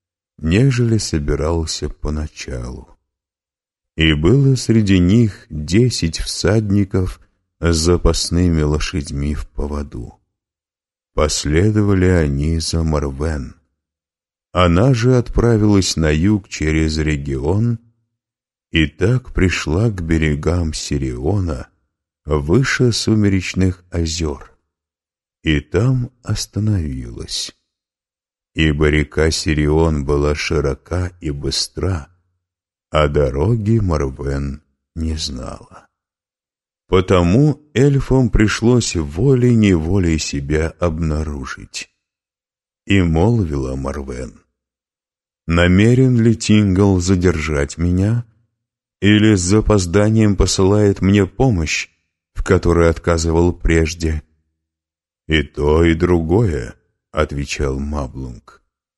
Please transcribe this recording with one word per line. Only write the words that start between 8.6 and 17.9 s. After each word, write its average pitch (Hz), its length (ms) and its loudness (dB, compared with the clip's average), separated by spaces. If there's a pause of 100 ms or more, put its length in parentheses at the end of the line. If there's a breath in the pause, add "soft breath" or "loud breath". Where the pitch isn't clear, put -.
лошадьми 73 760 -4
в - 140 -10
поводу. 71 720 -10 (920)
Последовали 92 920 0
они 80 540 0
за 82 240 -2
Марвен. 71 720 -4 (1000)
Она 90 400 4
же 123 240 2
отправилась 107 800 2
на 80 140 2
юг 95 360 2
через 78 500 -2
регион 76 840 -2 (920)